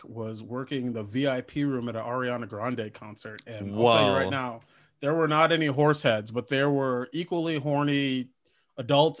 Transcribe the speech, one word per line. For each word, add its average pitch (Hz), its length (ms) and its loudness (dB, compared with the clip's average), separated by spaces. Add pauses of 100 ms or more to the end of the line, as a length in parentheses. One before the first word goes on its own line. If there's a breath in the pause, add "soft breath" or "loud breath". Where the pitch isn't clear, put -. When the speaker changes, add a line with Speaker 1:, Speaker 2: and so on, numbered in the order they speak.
Speaker 1:
was 110 380 -10
working 123 500 -6
the 113 100 -6
V 120 240 -2
I 127 140 0
P 143 240 -4
room 123 240 -2
at 113 80 -6
an 110 80 -6
Ariana 123 420 -4
Grande 110 460 -6
concert, 107 540 -16
and 101 280 -8
I'll 107 80 0 (140)
tell 107 140 6
you 98 40 4
right 92 100 2
Speaker 2:
Whoa. - 60 -2
Speaker 1:
now, 127 300 -6 (400 soft breath)
there 147 140 0
were 165 120 2
not 156 240 6
any 160 160 2
horse 147 360 2
heads, 110 280 2
but 120 180 -6
there 139 220 2
were 131 440 0
equally 165 440 -2
horny 139 720 0 (480)
adults 143 440 4